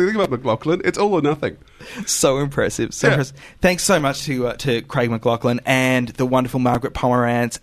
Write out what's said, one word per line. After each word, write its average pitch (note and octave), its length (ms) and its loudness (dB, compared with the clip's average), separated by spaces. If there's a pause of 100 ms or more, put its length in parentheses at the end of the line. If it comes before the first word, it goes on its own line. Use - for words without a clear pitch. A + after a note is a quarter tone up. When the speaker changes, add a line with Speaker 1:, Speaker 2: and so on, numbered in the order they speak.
Speaker 1:
thing G#3 80 0
about G3 160 0
McLaughlin. C3 560 -2
It's - 140 0
all G#3 160 2
or D#3 80 2
nothing. A#2+ 340 -2 (480)
Speaker 2:
So C#3 320 2
impressive. A#2+ 560 -2
So - 140 0
Speaker 1:
Yeah. - 60 6
Speaker 2:
impressive. C#3 240 -2 (240)
Thanks F3+ 220 2
so F#3 160 4
much C#3 260 -2
to, B2+ 240 -2
uh, A2+ 80 -4
to A#2 260 -2
Craig A#2+ 260 0
McLaughlin A#2 560 0
and B2+ 440 2
the B2+ 180 -2
wonderful B2+ 320 0
Margaret B2 340 0
Pomerantz A#2+ 680 0